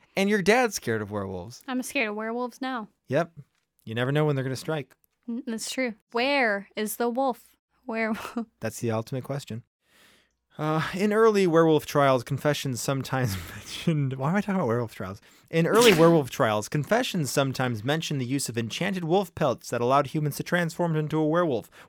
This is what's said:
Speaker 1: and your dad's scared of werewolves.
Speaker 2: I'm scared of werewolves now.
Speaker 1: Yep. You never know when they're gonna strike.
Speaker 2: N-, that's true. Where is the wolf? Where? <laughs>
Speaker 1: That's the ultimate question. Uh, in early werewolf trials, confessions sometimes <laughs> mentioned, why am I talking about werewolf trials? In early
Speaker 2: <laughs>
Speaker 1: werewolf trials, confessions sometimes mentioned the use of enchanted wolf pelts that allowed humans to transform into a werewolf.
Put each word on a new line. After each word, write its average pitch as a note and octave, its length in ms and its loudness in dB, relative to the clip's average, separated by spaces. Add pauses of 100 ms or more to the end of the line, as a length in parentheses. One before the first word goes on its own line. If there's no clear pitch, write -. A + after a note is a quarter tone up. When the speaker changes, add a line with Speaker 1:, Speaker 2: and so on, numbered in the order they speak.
(160)
Speaker 1:
and G3 140 0
your G#3+ 100 2
dad's A3 360 4
scared A2 260 -2
of G2+ 80 -8
werewolves. G2 560 -8
Speaker 2:
I'm B3+ 160 -6
scared A3+ 280 -4
of G#3 40 -8
werewolves A#3 460 -8
now. B3+ 260 -8 (220)
Speaker 1:
Yep. E3 240 -2 (520)
You A2+ 120 -8
never B2+ 160 0
know D3+ 120 2
when D3 120 2
they're C3 80 -2
gonna C3 100 -4
strike. D#3 400 -6 (340)
Speaker 2:
N-, A#3 200 -6
that's A3+ 200 -6
true. B3 260 -4 (180)
Where A#3 640 0
is G#3+ 180 -4
the A#3+ 140 -2
wolf? B3 340 -2 (440)
Where? A3+ 260 -2 (240)
<laughs> - 240 -10
Speaker 1:
That's - 180 -6
the A#2 140 -2
ultimate A#2+ 320 -4
question. B2+ 400 -8 (920)
Uh, D#3 240 -2 (120)
in G#3 180 0
early G#3 340 6
werewolf D#3+ 400 6
trials, C3+ 380 4
confessions C#3 560 -2
sometimes C3 560 -2 (100)
<laughs> - 80 -16
mentioned, C#3+ 600 -2
why C3+ 160 -2
am F#3+ 60 2
I G#3 40 2
talking G3 160 -2
about E3+ 100 0
werewolf A#2 280 0
trials? G2+ 260 -10 (300)
In E3 180 2
early A3 260 8
Speaker 2:
<laughs> D#3 40 2
Speaker 1:
werewolf D#3+ 320 6
trials, G#2+ 380 2
confessions D#3 640 -2
sometimes B2+ 540 0
mentioned D3 360 -2
the B2+ 60 -2
use C3+ 220 -2
of A#2+ 100 -4
enchanted F3 460 -4
wolf F#3 320 0
pelts B2+ 340 -2
that A#2+ 100 -2
allowed C3 280 4
humans D3 280 -2
to D#3 60 -8
transform E3+ 540 -2
into D#3 220 -2
a D#3 80 2
werewolf. D3+ 440 0 (180)